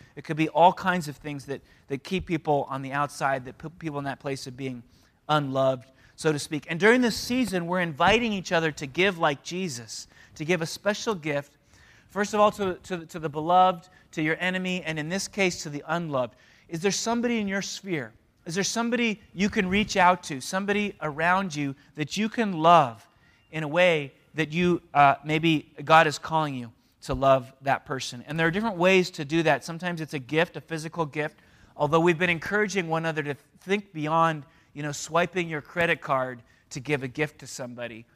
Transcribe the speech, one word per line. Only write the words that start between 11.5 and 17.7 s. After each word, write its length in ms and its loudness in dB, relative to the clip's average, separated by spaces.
first 240 -4
of 60 2
all, 120 6
to, 320 -4
to, 220 -8
to 140 -14
the 100 -4
beloved, 600 4
to 100 -4
your 180 0
enemy, 440 -2
and 160 -6
in 100 -6
this 180 -4
case, 360 -2
to 60 -10
the 180 -10
unloved. 480 -4
Is 120 -8
there 100 2
somebody 480 -2
in 80 -2
your 160 -2
sphere? 500 -6